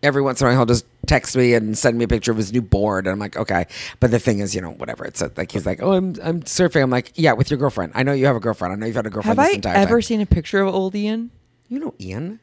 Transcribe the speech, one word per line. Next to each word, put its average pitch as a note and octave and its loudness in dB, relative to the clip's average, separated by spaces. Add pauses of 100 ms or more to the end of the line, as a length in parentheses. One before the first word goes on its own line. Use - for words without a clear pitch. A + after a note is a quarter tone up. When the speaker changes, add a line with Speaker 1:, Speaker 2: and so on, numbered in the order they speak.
Speaker 1:
every C#3+ 4
once C3+ 0
in C3+ 4
a - 6
while B2 4
he'll B2+ 4
just A#2+ 2 (200)
text - 2
me B2 6
and A2 0
send A#2 2
me A#2+ 2
a A2+ -2
picture A#2 0
of A2 0
his G#2 -2
new A#2+ 0
board, G2 2
and F#2 0
I'm G2+ -4
like, G#2 -8
"Okay." F#2 -2 (340)
But B2 4
the A#2 4
thing G#2+ 0
is, G2 -4
you F#2 -4
know, F2 -10
whatever. - -10
It's - -6
a, D2+ -4
like, - -6
he's F#2 -6
like, F#2 -4
"Oh, F#3+ 0
I'm, F#3 0
I'm E3 -4
surfing." E3 0
I'm C3 2
like, B2 -2
"Yeah, D#3 4
with A2 0
your C#3+ -2
girlfriend. G#2+ -2
I A#2 0
know C#3 0
you C3+ 2
have C3+ 4
a A2+ -2
girlfriend. F#2+ -4
I G2+ -8
know A2 -6
you've A2+ -4
had A2+ -2
a A2 -6
girlfriend G#3+ 0
Speaker 2:
Have C#4+ 6
Speaker 1:
this G4+ 2
Speaker 2:
I - 0
Speaker 1:
entire F#3 -2
Speaker 2:
ever G3+ 4
Speaker 1:
time." A#3 2
Speaker 2:
seen G#3+ -2
a G3+ -2
picture F#3 0
of G3 0
old F#3+ -2
Ian? A3 -4 (400)
Speaker 1:
You B3+ -6
know D#4 -8
Ian? C3+ -10